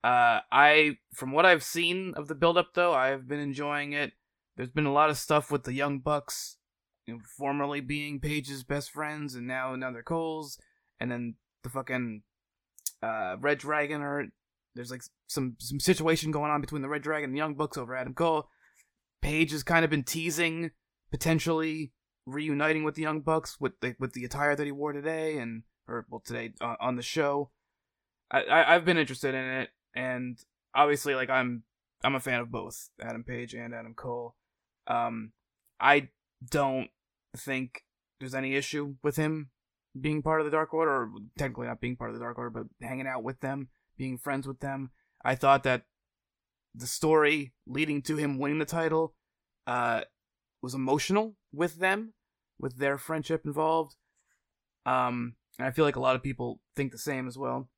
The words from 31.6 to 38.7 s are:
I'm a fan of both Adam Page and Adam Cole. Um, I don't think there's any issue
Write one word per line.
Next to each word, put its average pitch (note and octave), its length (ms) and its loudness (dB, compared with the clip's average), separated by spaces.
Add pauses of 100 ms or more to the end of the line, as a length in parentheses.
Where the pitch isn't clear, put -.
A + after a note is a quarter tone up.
I'm - 120 2
a C3 60 0
fan A#2+ 200 0
of A#2 100 -8
both - 380 -10 (140)
Adam A#2 200 -8
Page A#2+ 300 -8
and A#2+ 220 -10
Adam A2+ 200 -12
Cole. A#2+ 400 -8 (540)
Um, A#2 440 -2 (480)
I C#3+ 300 6 (380)
don't C3+ 400 0 (480)
think C3 460 -6 (380)
there's C3 160 -10
any C3+ 180 -2
issue C#3+ 480 -2